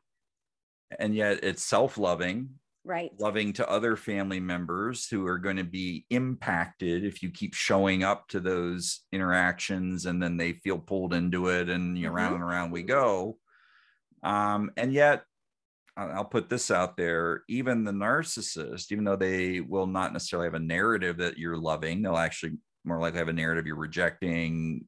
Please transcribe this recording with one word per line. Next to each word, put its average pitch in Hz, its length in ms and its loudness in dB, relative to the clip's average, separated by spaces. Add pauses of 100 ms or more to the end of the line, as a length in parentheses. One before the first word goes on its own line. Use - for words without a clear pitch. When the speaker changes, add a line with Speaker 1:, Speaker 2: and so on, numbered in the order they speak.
(1000)
Speaker 1:
And 107 160 0
yet 104 300 2
it's 92 180 -2
self-loving, 101 840 2 (340)
Speaker 2:
Right. 175 360 -6
Speaker 1:
loving 104 340 0
to - 160 0
other 110 260 2
family 98 460 -2
members 90 680 -2
who 98 180 -2
are 90 120 0
gonna 95 260 -2
be 90 460 -6
impacted 92 960 0
if 98 180 -6
you 90 80 -4
keep - 220 -8
showing 98 500 4
up 101 240 2
to 98 140 -2
those 90 720 -2
interactions 92 920 2
and 90 140 0
then 87 140 0
they 85 160 0
feel 90 260 -2
pulled 90 360 -2
into 90 340 2
it 90 220 2
and, 90 280 0
you 85 60 -2
know, 82 60 -2
Speaker 2:
Mm-hmm. 85 80 -2
Speaker 1:
round 90 180 0
and 87 80 -4
around 87 280 -2
we 87 120 -6
go. 110 540 2 (840)
Um, 104 520 2
and 127 180 0
yet, 143 300 6 (720)
I-, 101 140 -6
I'll 101 160 -2
put 107 240 -2
this 120 200 -2
out 90 280 2
there, 85 500 0
even 120 380 0
the 104 80 -4
narcissist, 101 960 -2
even 104 140 0
though 98 100 4
they 92 460 2
will 95 260 0
not 92 240 0
necessarily 87 360 -2
have 82 60 -4
a 80 60 -2
narrative 90 600 0
that 87 180 -2
you're 82 200 -4
loving, 80 440 -2
they'll 92 160 0
actually 80 400 -2 (260)
more 82 160 -2
likely 85 200 -2
have 82 100 0
a 80 40 0
narrative 82 320 0
you're 76 120 -6
rejecting. 80 1120 -2